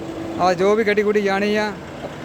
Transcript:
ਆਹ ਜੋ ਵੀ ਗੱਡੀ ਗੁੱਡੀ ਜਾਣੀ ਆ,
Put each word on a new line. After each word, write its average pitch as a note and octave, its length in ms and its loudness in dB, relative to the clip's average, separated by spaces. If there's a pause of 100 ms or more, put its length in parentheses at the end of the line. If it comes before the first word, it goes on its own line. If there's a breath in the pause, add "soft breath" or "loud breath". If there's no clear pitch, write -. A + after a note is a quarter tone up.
(400)
ਆਹ F3+ 140 4
ਜੋ F#3+ 220 4
ਵੀ A3+ 80 2
ਗੱਡੀ G#3 200 2
ਗੁੱਡੀ G#3 180 2
ਜਾਣੀ G3+ 340 0
ਆ, G#3+ 160 0 (540)